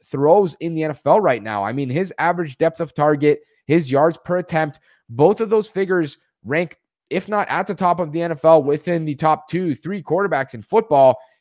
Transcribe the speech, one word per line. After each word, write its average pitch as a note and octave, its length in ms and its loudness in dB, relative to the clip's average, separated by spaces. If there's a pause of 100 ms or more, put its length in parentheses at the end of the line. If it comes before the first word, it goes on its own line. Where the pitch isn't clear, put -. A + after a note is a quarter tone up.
throws D#3+ 560 2
in E3+ 140 -6
the D#3 100 -4
N D#3 60 -4
F - 160 -10
L F3+ 140 4
right C3 220 0
now. G#2+ 220 -4
I G#2+ 80 -4
mean, C3 180 -4
his E3+ 280 -4
average E3+ 400 -2
depth D#3+ 220 0
of E3 140 -10
target, D3 480 2 (240)
his D3+ 240 0
yards D3+ 340 2
per F3+ 140 -2
attempt, D#3+ 420 -4 (280)
both D3+ 320 2
of A3 100 -4
those G#3+ 180 0
figures F3+ 500 -4 (260)
rank, D#3 340 -6 (320)
if F#3 180 -4
not G#3 200 -2
at E3+ 180 -4
the G#3 80 -6
top F3 260 0
of D#3 120 -6
the E3 100 -4
N E3+ 100 -4
F D3+ 120 -6
L, D#3+ 180 6
within D3+ 420 -2
the D3+ 100 -6
top D#3 340 0
two, E3+ 260 -4
three F#3+ 280 -10
quarterbacks D#3+ 520 -4
in A2 80 -14
football. C#3 560 4 (220)